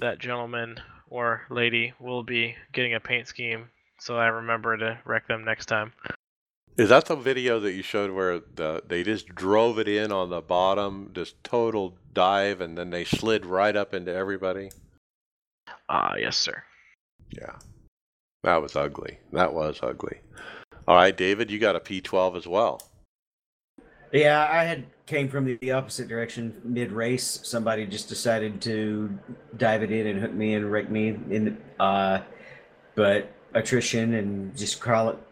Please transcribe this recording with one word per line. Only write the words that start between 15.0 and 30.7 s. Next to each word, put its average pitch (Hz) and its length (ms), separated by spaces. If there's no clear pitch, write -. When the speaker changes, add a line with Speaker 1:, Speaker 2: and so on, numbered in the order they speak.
Speaker 1:
Uh, 50 280
yes, 57 200
sir. - 260
Speaker 2:
Yeah. - 260
That 85 180
was 71 140
ugly. 71 420
That 85 200
was 78 300
ugly. - 380
All 87 80
right, 90 200
David, 101 360
you 104 80
got 104 180
a 85 40
P 95 200
twelve 92 360
as 85 100
well. 87 340
Speaker 3:
Yeah, 151 400
I 165 140
had 160 220
came 139 240
from 135 160
the, 127 120
the 127 160
opposite 131 360
direction 113 560
mid-race. 117 800
Somebody 110 440
just 101 220
decided 107 540
to 107 560
dive 110 260
it 104 80
in 110 160
and 98 140
hook 113 120
me 107 220
and 104 180